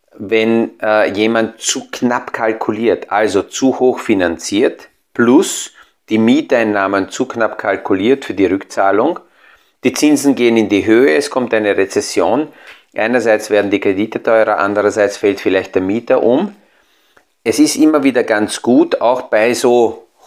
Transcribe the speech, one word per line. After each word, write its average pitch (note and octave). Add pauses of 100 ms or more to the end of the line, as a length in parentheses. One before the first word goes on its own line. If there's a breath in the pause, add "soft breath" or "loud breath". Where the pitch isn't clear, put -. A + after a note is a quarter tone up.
(140)
wenn, A2+
äh, G#2+
jemand A2
zu -
knapp B2
kalkuliert, A2
also G2
zu -
hoch B2+
finanziert, G2 (240)
plus B2 (380 soft breath)
die G#2+
Mieteinnahmen G#2+
zu -
knapp A2
kalkuliert G#2
für -
die F#2+
Rückzahlung, G2 (680 soft breath)
die C3
Zinsen C#3
gehen A#2
in A2
die G2
Höhe, B2
es C#3+
kommt B2
eine G#2
Rezession, G2+ (440 loud breath)
einerseits A2
werden G2+
die G2
Kredite G#2
teurer, A2
andererseits G2+
fällt G2+
vielleicht F#2+
der F#2
Mieter A2+
um. D#3+ (880 soft breath)
Es A2
ist D3
immer D#3
wieder B2
ganz G#2+
gut, D3
auch B2
bei A#2
so A#2+ (200)